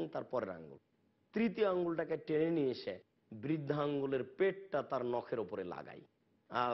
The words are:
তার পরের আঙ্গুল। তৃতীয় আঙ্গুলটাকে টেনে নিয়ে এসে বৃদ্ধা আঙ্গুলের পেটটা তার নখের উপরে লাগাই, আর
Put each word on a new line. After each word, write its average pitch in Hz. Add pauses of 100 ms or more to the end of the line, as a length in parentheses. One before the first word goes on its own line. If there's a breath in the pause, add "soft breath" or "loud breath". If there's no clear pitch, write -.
(140)
তার 127
পরের 107
আঙ্গুল। 73 (540)
তৃতীয় 214
আঙ্গুলটাকে 170
টেনে 156
নিয়ে 143
এসে 101 (380)
বৃদ্ধা 143
আঙ্গুলের 139 (140)
পেটটা 190
তার 123
নখের 120
উপরে 98
লাগাই, 73 (480)
আর 123